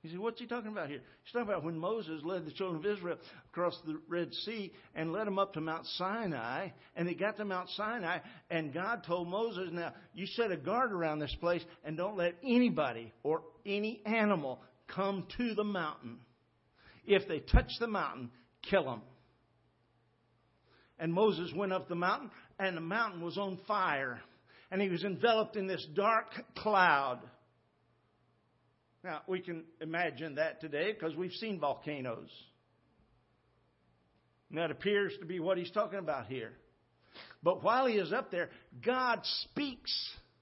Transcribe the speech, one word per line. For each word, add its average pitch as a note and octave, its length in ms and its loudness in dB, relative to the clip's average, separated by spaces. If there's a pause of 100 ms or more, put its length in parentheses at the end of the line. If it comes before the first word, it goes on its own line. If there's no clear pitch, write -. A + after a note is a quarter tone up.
You D#3+ 80 -12
see, F3 80 -8
what's A3+ 200 -4
he B3 60 -8
talking A3+ 260 -6
about E3+ 180 -4
here? C#3+ 120 -8 (220)
He's - 100 -20
talking G#3 160 -2
about F3 140 0
when D#3+ 160 -2
Moses E3+ 440 -4
led F3 220 -2
the D3+ 60 -10
children F3+ 260 -2
of D#3+ 80 -6
Israel F3 320 -2 (320)
across E3+ 260 0 (120)
the D#3 200 -4
Red E3+ 280 -2
Sea G#3 360 -4 (220)
and D#3+ 180 -2
led G#3 140 0
them G3 140 2
up G3 140 2
to D#3+ 80 -4
Mount D#3+ 260 -4
Sinai, F3+ 840 -2 (260)
and E3+ 120 0
they F3 80 0
got G#3 220 0
to G#3 60 -4
Mount F#3 280 -2
Sinai, G3+ 480 -2 (320)
and D#3+ 200 -2
God F#3+ 320 -2
told E3+ 240 -2
Moses, F#3+ 440 -2
"Now, E3+ 240 -6 (180)
you F#3+ 140 -8
set A#3 240 0
a E3 60 -2
guard G#3+ 340 0
around D#3+ 260 0
this D3 200 -4
place E3+ 280 0 (180)
and D#3 140 -6
don't G3 200 -2
let F3 260 0
anybody D3+ 680 4 (120)
or D#3+ 200 2 (220)
any G#3 400 -2
animal G3+ 580 2 (220)
come G3 400 0 (120)
to A#3 180 0
the G#3 80 2
mountain. D#3+ 600 -4 (800)
If G3 220 4
they D#3 120 -2
touch - 400 6
the A#3+ 80 0
mountain, D3 440 -4 (300)
kill F3 260 4
'em." A2+ 140 -6 (2000)
And E3 120 0
Moses F3 400 4
went F#3+ 220 0
up F#3 140 -2
the F3 80 -2
mountain, G3+ 340 0 (300)
and F#3 180 0
the D#3+ 40 -6
mountain F#3 400 -2
was E3+ 180 -4
on F#3+ 260 -2
fire, C#3+ 560 0 (480)
and F#3+ 140 -2
he F#3+ 60 2
was E3+ 140 0
enveloped G#3+ 520 2
in G3 100 -2
this F#3 180 -4 (120)
dark A3 580 2
cloud. D3 800 4 (1700)
Now, F3 240 -4
we F#3 120 0
can E3+ 320 -8 (100)
imagine D#3+ 540 -2
that D#3 260 0
today D#3+ 340 0
'cause D#3+ 200 -4
we've F3+ 180 -2
seen G#3+ 260 -4
volcanoes. C3+ 680 -2 (2250)
And D3 80 -6
that E3 140 0
appears G3+ 480 2
to F#3 60 -10
be F3 140 -4
what F#3 200 2
he's F3 100 -6
talking G3 300 -2
about C#3+ 260 -2
here. A#2 320 -8 (840)
But E3+ 180 4
while A#3 240 4
he A3 140 4
is E3 120 0
up B3 200 -2
there, F3 200 -2 (300)
God B3 420 2
speaks. - 920 -4 (240)